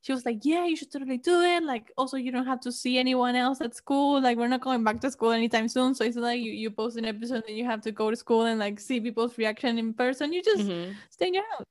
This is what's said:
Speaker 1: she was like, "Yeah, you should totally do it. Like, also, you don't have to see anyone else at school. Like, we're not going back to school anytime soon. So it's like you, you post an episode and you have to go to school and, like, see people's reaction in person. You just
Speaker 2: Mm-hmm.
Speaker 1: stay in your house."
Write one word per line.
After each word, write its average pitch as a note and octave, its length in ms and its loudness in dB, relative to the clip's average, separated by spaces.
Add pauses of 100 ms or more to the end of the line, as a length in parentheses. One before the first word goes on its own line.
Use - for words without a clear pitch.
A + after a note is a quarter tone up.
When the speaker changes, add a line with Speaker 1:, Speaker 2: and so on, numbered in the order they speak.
Speaker 1:
she C4+ 100 -6
was B3+ 140 -4
like, A#3 180 -4
"Yeah, E4+ 220 2
you E4 100 0
should - 160 -12
totally C4 260 -4
do F4 240 4
it. F4 220 4
Like, B3 340 -6
also, C4 200 0
you B3+ 140 -4
don't B3+ 140 -2
have B3+ 160 -2
to B3 100 -4
see B3+ 260 0
anyone B3+ 380 2
else B3+ 260 2
at A#3 140 -6
school. C#4 460 2
Like, A#3+ 160 4
we're A#3+ 100 2
not B3+ 140 0
going B3 220 0
back G#3+ 180 2
to C4+ 100 0
school A3+ 200 2
anytime A3+ 360 2
soon. B3+ 260 2
So A#3 100 0
it's A#3 140 0
like A#3+ 240 -2
you, A3 100 -4
you A3 200 -4
post A3+ 260 -4
an A3 80 -4
episode A3+ 420 -4
and G#3+ 100 -8
you A#3+ 80 -2
have A3 160 -2
to A3 100 -4
go G#3+ 180 0
to A3+ 60 0
school A3+ 300 2
and, A3+ 140 0
like, G#3 200 -4
see B3+ 200 -2
people's A#3 380 -2
reaction A3 400 0
in A3+ 160 -2
person. C4 400 -2
You F4+ 80 -2
just C#4 300 2
Speaker 2:
Mm-hmm. F3+ 280 -8 (100)
Speaker 1:
stay F4+ 180 -2
in F4+ 60 0
your G4+ 180 -2
house." B3+ 180 -8